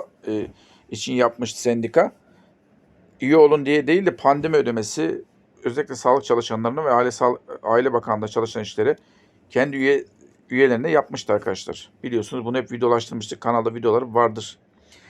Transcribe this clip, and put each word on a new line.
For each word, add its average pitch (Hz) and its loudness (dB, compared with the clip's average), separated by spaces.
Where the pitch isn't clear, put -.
e, 107 -4
için 120 -8
yapmıştı 120 -2
sendika. 117 0
Üye 139 2
olun 147 6
diye 147 2
değil 180 2
de - 0
pandemi 143 2
ödemesi 120 -2
özellikle 135 -4
sağlık 135 2
çalışanlarına 117 -2
ve 143 0
Aile 123 2
Sağ-, 123 0
Aile 123 2
Bakanlığı'nda 110 -2
çalışan 113 -4
işlere 107 -2
kendi 139 0
üye, 135 2
üyelerine 127 2
yapmıştı 143 -2
arkadaşlar. - -4
Biliyorsunuz 120 -6
bunu 120 -4
hep 123 -6
videolaştırmıştık. 117 -2
Kanalda 117 -2
videoları 117 0
vardır. 113 0